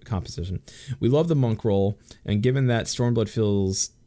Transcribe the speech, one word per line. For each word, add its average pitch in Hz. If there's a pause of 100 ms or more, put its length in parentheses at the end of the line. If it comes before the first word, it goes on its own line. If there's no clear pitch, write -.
composition. 87 (380)
We 117
love 160
the 165
monk 117
role, 98 (260)
and 104
given 131
that 113
Stormblood 120
feels 101 (160)